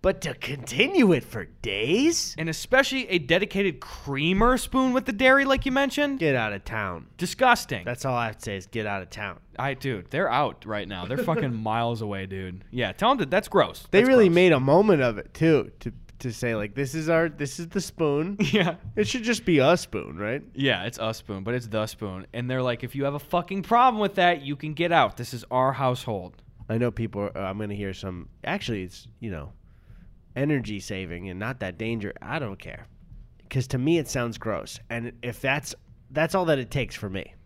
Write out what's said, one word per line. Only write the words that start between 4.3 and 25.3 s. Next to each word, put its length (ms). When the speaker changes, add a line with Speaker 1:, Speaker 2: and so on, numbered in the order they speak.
Speaker 2:
spoon 340
with 140
the 80
dairy, 320
like 200
you 60
mentioned? 480
Speaker 1:
Get 160
out 160
of 140
town. 400
Speaker 2:
Disgusting. 720
Speaker 1:
That's 180
all 100
I 120
have 140
to 40
say 140
is 80
get 200
out 160
of 80
town. 300
Speaker 2:
I, 180
dude, 360
they're 180
out 360
right 240
now. 160
They're 140
fucking 340
<laughs> 100
miles 380
away, 240
dude. 440
Yeah, 220
tell 200
'em 80
that 120
that's 160
gross. 440
Speaker 1:
They 100
Speaker 2:
That's 80
Speaker 1:
really 180
Speaker 2:
gross. 80
Speaker 1:
made 160
a 80
moment 420
of 160
it, 160
too, 460
to, 140
to 140
say, 200
like, 220
"This 200
is 120
our, 220
this 280
is 120
the 100
spoon." 600
Speaker 2:
<laughs> 20
Yeah. 340
Speaker 1:
It 100
should 160
just 220
be 140
a 180
spoon, 400
right? 260
Speaker 2:
Yeah, 300
it's 180
a 120
spoon, 320
but 80
it's 140
the 200
spoon. 460
And 160
they're 120
like, 220
"If 100
you 120
have 80
a 60
fucking 440
problem 380
with 140
that, 260
you 160
can 160
get 180
out. 240
This 180